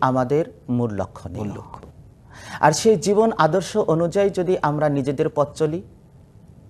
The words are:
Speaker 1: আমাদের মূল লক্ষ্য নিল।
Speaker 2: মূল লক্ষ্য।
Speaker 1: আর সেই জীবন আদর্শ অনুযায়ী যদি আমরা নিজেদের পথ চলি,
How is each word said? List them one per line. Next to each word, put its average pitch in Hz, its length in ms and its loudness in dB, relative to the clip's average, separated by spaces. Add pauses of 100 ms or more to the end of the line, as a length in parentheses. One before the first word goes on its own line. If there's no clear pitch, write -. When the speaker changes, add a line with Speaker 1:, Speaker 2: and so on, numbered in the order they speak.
Speaker 1:
আমাদের 131 520 0 (160)
মূল 120 220 0
লক্ষ্য 95 380 -8
নিল। 87 100 -10
Speaker 2:
মূল 104 100 -6
লক্ষ্য। - 320 -14 (800)
Speaker 1:
আর 151 120 6
সেই 220 240 4
জীবন 202 420 2
আদর্শ 165 400 0
অনুযায়ী 170 520 2
যদি 185 320 0
আমরা 151 280 0
নিজেদের 143 400 0
পথ 143 240 -2
চলি, 160 280 -2 (880)